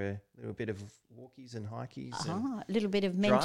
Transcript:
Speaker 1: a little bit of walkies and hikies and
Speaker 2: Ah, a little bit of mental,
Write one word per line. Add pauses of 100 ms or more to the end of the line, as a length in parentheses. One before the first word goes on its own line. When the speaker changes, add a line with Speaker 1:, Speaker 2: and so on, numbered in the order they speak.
(100)
Speaker 1:
a (180)
little
bit
of (340)
walkies
and
hikies
and
Speaker 2:
Ah,
a
little
bit
of
mental,